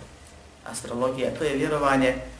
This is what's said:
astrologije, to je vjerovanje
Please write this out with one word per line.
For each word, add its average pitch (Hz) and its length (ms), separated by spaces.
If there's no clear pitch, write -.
astrologije, 120 720
to - 80
je 143 140
vjerovanje 139 580